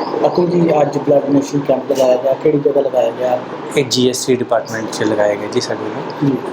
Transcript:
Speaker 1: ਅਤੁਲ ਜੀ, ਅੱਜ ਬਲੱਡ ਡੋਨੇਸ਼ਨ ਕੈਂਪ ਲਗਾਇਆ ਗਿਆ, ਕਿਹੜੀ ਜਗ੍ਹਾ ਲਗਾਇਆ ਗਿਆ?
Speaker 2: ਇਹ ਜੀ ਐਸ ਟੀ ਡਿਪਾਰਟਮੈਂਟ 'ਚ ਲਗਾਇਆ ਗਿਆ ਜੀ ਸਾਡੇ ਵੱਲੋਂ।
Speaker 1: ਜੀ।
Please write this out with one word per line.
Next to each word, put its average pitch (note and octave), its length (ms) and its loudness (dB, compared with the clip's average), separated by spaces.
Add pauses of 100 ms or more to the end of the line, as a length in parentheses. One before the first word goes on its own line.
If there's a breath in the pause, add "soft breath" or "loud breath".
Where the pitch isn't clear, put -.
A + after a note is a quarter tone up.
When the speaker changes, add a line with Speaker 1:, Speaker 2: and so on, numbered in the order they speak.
(260)
Speaker 1:
ਅਤੁਲ F3+ 200 2
ਜੀ, E3+ 240 2 (100)
ਅੱਜ C#3+ 180 0
ਬਲੱਡ D3 240 2
ਡੋਨੇਸ਼ਨ C#3 360 0
ਕੈਂਪ C3 340 0
ਲਗਾਇਆ B2+ 240 4
ਗਿਆ, C3+ 160 0
ਕਿਹੜੀ D3 260 2
ਜਗ੍ਹਾ C#3+ 240 2
ਲਗਾਇਆ B2 280 0
ਗਿਆ? B2 280 -2 (380)
Speaker 2:
ਇਹ C#3+ 80 2
ਜੀ B2 240 2
ਐਸ - 180 -2
ਟੀ C3 80 4
ਡਿਪਾਰਟਮੈਂਟ A2+ 580 -2
'ਚ - 100 -6
ਲਗਾਇਆ G#2 320 2
ਗਿਆ G#2 180 -6
ਜੀ A#2+ 80 0
ਸਾਡੇ A2 240 -6
ਵੱਲੋਂ। C3+ 460 -4
Speaker 1:
ਜੀ। B2+ 60 0 (160)